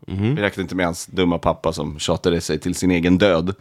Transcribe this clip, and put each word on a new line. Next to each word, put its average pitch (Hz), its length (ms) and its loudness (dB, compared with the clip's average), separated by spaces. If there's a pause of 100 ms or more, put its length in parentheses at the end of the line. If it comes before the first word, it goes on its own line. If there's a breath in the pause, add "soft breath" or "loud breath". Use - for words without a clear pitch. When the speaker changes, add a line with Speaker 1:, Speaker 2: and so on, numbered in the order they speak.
Speaker 1:
Mm-hmm. 104 280 0
Speaker 2:
Vi 107 60 -2
räknar 98 200 0
inte 87 140 -6
med 90 100 2
hans 85 200 -4
dumma 87 320 0
pappa 82 360 0
som 76 260 -6
tjatade 85 420 0
sig 78 180 -4
till 90 160 -4
sin 90 160 2
egen 87 260 4
död. 92 440 2